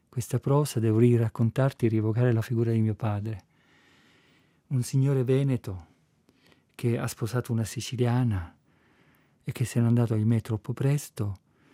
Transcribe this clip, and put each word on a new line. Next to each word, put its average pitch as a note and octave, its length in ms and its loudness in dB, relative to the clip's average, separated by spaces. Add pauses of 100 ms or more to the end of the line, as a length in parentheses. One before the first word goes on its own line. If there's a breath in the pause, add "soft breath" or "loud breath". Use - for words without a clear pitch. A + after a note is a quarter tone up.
questa - 320 -4
prosa, C#3 400 0
devo A2 180 4
riraccontarti A#2+ 880 2
e - 20 2
rievocare A2 440 2
la A2+ 100 0
figura A2+ 300 -2
di A2+ 80 2
mio A2 160 0
padre, G#2 480 -6 (1200 soft breath)
un B2+ 140 0
signore C3+ 400 0
veneto B2 640 0 (880 soft breath)
che A#2+ 240 -2
ha C3+ 80 -4
sposato A#2+ 460 -4
una A2+ 120 0
siciliana, A#2 920 -2 (840 soft breath)
e - 80 -8
che - 120 -4
se A#2+ 160 -2
n'è A#2 60 4
andato, A#2 280 2
ahimè, A2 260 2
troppo A2 320 -6
presto, B2+ 640 -4 (360 soft breath)